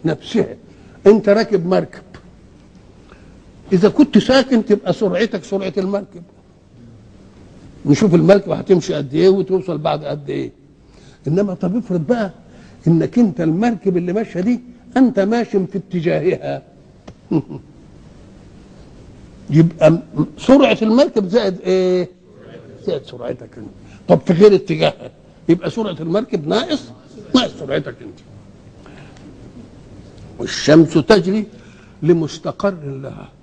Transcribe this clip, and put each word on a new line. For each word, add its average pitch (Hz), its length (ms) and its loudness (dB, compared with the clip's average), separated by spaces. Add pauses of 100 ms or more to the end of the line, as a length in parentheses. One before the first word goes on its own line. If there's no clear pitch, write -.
نفسها. - 500 -4 (520)
انت 208 220 4
راكب 202 360 2
مركب، - 360 -4 (1700)
اذا 185 160 4
كنت - 280 2
ساكن 254 480 2
تبقى 202 280 0
سرعتك 208 500 -4
سرعة 196 340 -6
المركب، 196 460 -6 (1600)
نشوف 160 300 2
المركب 175 360 4
هتمشي 180 420 0
قد 139 200 -6
ايه 170 160 4
وتوصل 185 480 -2
بعد 151 280 -4
قد 143 240 -10
ايه. 139 220 -8 (760)
انما 190 260 -2
طب 185 240 -4
افرض 175 300 -4
بقى 220 240 -2 (560)
انك 165 320 2
انت 190 220 2
المركب 185 560 0
اللي 175 160 -4
ماشيه 202 280 -4
دي 233 180 0 (380)
انت 247 220 4
ماشي 202 480 0
في 196 100 -8
اتجاهها، 156 840 -4 (680)
<laughs> 160 100 0 (2000)
يبقى 160 420 4
م-، 170 80 0 (380)
سرعه 262 440 4
المركب 220 480 2
زائد 196 320 0
ايه؟ 185 480 0 (760)
زائد 156 180 -4
سرعتك 120 520 -12
انت. 104 100 -16 (400)
طب 170 180 4
في 185 80 0
غير 196 220 8
اتجاهها 151 560 -2 (380)
يبقى 170 200 2
سرعه 208 300 -6
المركب 165 480 -4
ناقص، 262 340 -4 (540)
ناقص - 240 0
سرعتك 139 420 -8
انت. 110 180 -20 (2250)
"والشمس 156 540 2
تجري 190 520 2 (580)
لمستقر 165 720 -2 (100)
لها". 135 440 -14 (140)